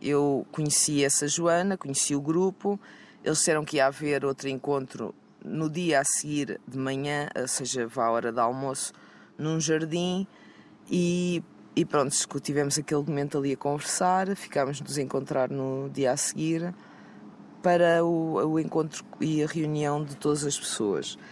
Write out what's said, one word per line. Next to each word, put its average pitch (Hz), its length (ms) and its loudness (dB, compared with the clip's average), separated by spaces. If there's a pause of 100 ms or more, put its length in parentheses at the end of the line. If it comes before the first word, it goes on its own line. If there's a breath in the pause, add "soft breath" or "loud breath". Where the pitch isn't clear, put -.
eu 143 520 2
conheci 151 500 2
essa 139 240 2
Joana, 170 520 2
conheci 139 360 -2
o 143 60 0
grupo, 185 580 0 (460 loud breath)
eles 156 140 0
disseram 156 260 2
que 151 140 -2
ia 135 80 6
haver 139 400 0
outro 135 220 -2
encontro 131 680 -4 (280)
no 156 280 -4
dia 156 300 2
a 135 40 2
seguir 147 640 -2
de - 80 -10
manhã, 139 580 -2
ou 123 140 -4
seja, 127 380 -4
vá 117 180 -2
à 117 60 4
hora 117 200 0
de 117 80 -6
almoço, 131 540 -2 (440 loud breath)
num 156 220 -2
jardim, 160 720 0 (600 loud breath)
e, 175 540 2 (320)
e 170 100 4
pronto, 143 300 2 (260)
tivemos 143 380 0
aquele 147 240 0
momento 143 340 -2
ali 139 180 0
a - 20 -6
conversar, 185 800 0
ficámos 139 400 -2
de 143 80 -10
nos 139 120 -6
encontrar 135 540 0
no 135 420 -4
dia 135 200 2
a 143 40 0
seguir 165 560 -2 (880 loud breath)
para 170 440 6
o, 160 300 2
o 156 260 2
encontro 156 440 -2 (160)
e 156 220 2
a 151 40 0
reunião 151 580 0
de 143 120 -10
todas 147 280 0
as 143 120 -2
pessoas. - 640 -2 (140 loud breath)